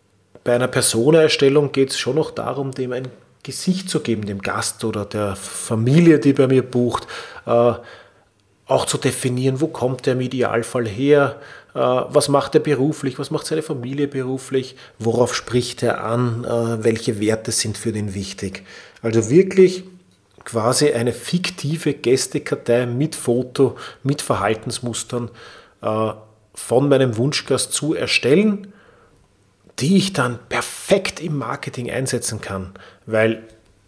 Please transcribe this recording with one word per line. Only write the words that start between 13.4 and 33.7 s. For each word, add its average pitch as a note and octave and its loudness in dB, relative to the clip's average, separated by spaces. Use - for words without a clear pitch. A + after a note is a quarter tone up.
seine D#3+ -2
Familie C#3 -4
beruflich, C3 -4
worauf A#2 2
spricht - -2
er A2+ 0
an, A#2 -2
äh, A#2 -2
welche A2 0
Werte G#2+ -2
sind G#2+ -4
für A#2 -6
den G#2 -6
wichtig. F#2+ -8
Also A2 0
wirklich F#3 4
quasi B2 2
eine A#2 0
fiktive D#3+ -4
Gästekartei B2+ 0
mit B2+ -2
Foto, B2+ 0
mit C#3 -2
Verhaltensmustern, A2+ -4
äh, A2 0
von C3+ 2
meinem C3 4
Wunschgast C3 -2
zu D3 -2
erstellen, G3 2
die F3+ 4
ich - 2
dann B2 0
perfekt - -2
im D3+ -4
Marketing B2 -8
einsetzen A#2+ -4
kann, F#2+ -8
weil A2 2